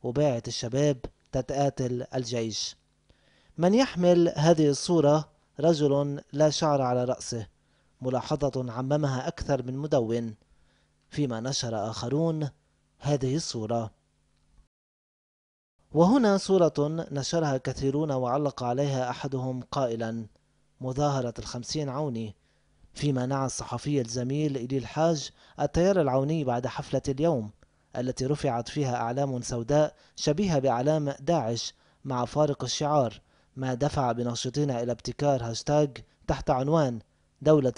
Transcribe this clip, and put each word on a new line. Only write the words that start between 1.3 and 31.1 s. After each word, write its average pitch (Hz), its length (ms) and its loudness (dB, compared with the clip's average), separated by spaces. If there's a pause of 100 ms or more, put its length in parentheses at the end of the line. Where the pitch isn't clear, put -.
تتقاتل 131 840 -2
الجيش. 117 640 -4 (840)
من 180 160 4
يحمل 175 600 4
هذه 156 320 6
الصورة 151 600 4 (320)
رجل 143 600 2 (120)
لا 151 180 4
شعر 143 320 2
على 123 220 0
رأسه، 120 420 -6 (540)
ملاحظة 127 720 -2
عممها 135 560 -2
أكثر 139 340 -2
من 127 140 -6
مدون، 117 580 0 (760)
فيما 123 300 -4
نشر 113 500 -4
آخرون 156 580 -2 (500)
هذه 135 380 -2
الصورة. 113 540 -4 (2000)
وهنا 202 440 6
صورة 185 380 4 (140)
نشرها 156 680 -2
كثيرون 135 560 -2
وعلق 131 500 -2
عليها 127 480 -2
أحدهم 127 520 -6
قائلًا: 113 640 -4 (540)
"مظاهرة 131 580 -2
الخمسين 131 500 -6
عوني"، 123 460 -6 (600)
فيما 131 320 0
نعى 135 200 -2
الصحفي 127 540 -4
الزميل 127 560 -2
إيلي 127 220 -4
الحاج 151 520 0 (300)
التيار 175 400 2
العوني 139 440 2
بعد 123 220 0
حفلة 135 420 -4
اليوم 135 420 0 (460)
التي 127 300 -2
رفعت 131 420 -2
فيها 131 280 -2
أعلام 123 460 -2
سوداء 139 520 0 (220)
شبيهة 160 420 0
بأعلام 135 600 2